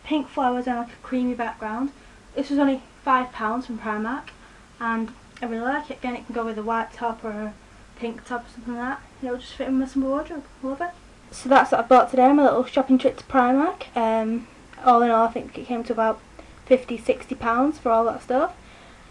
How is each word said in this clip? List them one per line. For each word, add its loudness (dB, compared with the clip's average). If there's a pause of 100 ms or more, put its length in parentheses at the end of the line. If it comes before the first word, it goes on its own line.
pink -2
flowers -2
on, -2
like, -6
a -20
creamy -2
background. -6 (420)
This -4
was 0
only 2 (220)
five 0
pounds -4
from -10
Primark, -6 (500)
and -4 (300)
I -6
really -6
like -4
it. -10
Again, -6
it -12
can -10
go -4
with -6
a -8
white -4
top -6
or -8
a -8 (460)
pink -8
top -8
or -20
something -10
like -6
that. -6 (180)
And -8
it'll -6
just -18
fit -8
in 0
my 0
summer -2
wardrobe. -4 (180)
Love -6
it. -4 (400)
So -10
that's 6
what 2
I -2
bought 6
today, 6
my 6
little 4
shopping 2
trip 2
to -18
Primark. 2
Um, 0 (380)
all 6
in 4
all, 4
I -2
think -10
it -12
came -6
to -8
about 0 (440)
fifty, 2
sixty -4
pounds 0
for 0
all 4
that -4
stuff. -2 (560)